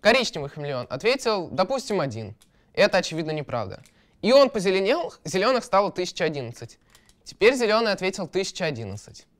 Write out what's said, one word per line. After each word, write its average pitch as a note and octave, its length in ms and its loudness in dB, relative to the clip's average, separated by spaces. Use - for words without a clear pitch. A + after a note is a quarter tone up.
коричневый G3+ 480 2
хамелеон C#3+ 400 -8
ответил, G#3+ 580 0
допустим, G3 540 -2
один. A2 340 -6
Это, G3 240 4
очевидно, D#3+ 320 -2
неправда. A#2+ 540 -6
И G#3+ 120 4
он C#4 160 8
позеленел, G3 640 0
зелёных G#3+ 400 0
стало G3 300 2
тысяча F3+ 320 -4
одиннадцать. C3 520 -8
Теперь A#3 300 4
зелёный A3 400 2
ответил F#3 340 -4
тысяча F#3 380 -4
одиннадцать. A2 600 -10